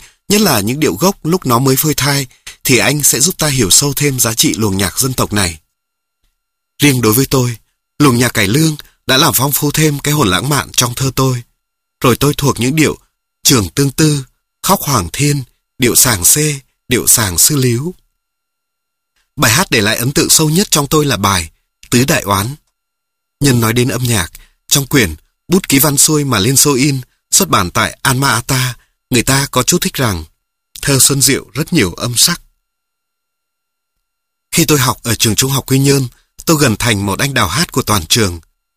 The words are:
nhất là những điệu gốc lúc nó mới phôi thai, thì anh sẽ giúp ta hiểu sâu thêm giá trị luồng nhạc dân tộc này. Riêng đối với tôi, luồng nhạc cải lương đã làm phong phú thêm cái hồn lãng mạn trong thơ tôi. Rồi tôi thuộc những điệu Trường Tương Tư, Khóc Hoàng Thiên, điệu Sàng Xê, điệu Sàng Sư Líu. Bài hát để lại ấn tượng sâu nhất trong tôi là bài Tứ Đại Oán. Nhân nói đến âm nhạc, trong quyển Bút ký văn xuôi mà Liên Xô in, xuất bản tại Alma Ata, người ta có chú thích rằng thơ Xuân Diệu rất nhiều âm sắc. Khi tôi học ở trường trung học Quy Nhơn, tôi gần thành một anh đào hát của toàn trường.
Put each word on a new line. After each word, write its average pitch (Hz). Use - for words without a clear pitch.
nhất 208
là 151
những 123
điệu 147
gốc 165
lúc 175
nó 120
mới 135
phôi 151
thai, 139
thì 117
anh 135
sẽ -
giúp 180
ta 151
hiểu 127
sâu 143
thêm 139
giá 110
trị -
luồng 107
nhạc 98
dân 131
tộc 110
này. 87
Riêng 135
đối 110
với 131
tôi, 123
luồng 131
nhạc 120
cải 101
lương 151
đã 131
làm 139
phong 139
phú 147
thêm 151
cái 147
hồn 139
lãng 92
mạn 139
trong 123
thơ 135
tôi. 127
Rồi 120
tôi 143
thuộc 107
những 135
điệu 127
Trường 110
Tương 139
Tư, 147
Khóc 190
Hoàng 117
Thiên, 143
điệu 117
Sàng 95
Xê, 151
điệu 104
Sàng 92
Sư -
Líu. 127
Bài 131
hát 185
để 123
lại 104
ấn 131
tượng -
sâu 156
nhất 185
trong 143
tôi 151
là 120
bài 95
Tứ 123
Đại 135
Oán. 101
Nhân 131
nói 113
đến 123
âm 123
nhạc, 120
trong 139
quyển 101
Bút 190
ký 139
văn 143
xuôi 151
mà 123
Liên 123
Xô 147
in, 135
xuất 190
bản 101
tại 101
Alma 131
Ata, 127
người 117
ta 135
có 127
chú 175
thích -
rằng 98
thơ 139
Xuân 139
Diệu 127
rất 151
nhiều 104
âm 117
sắc. -
Khi 165
tôi 147
học 123
ở 113
trường 107
trung 135
học 139
Quy 135
Nhơn, 139
tôi 165
gần 117
thành 101
một 95
anh 139
đào 110
hát 165
của 123
toàn 101
trường. 90